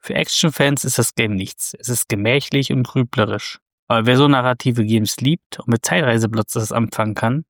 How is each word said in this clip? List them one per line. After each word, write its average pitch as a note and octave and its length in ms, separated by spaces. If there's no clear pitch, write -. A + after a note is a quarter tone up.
Für C#3+ 100
Actionfans C#3+ 680
ist C3 140
das A#2+ 160
Game G#2+ 220
nichts. - 420
Es - 100
ist B2 220
gemächlich C3 600
und C3+ 100
grüblerisch. A2 800
Aber A2+ 180
wer B2 140
so C#3+ 100
narrative B2 560
Games A2 340
liebt - 420
und - 80
mit A#2 180
Zeitreiseplots A2+ 680
das A2 180
anfangen A2 420
kann, B2+ 340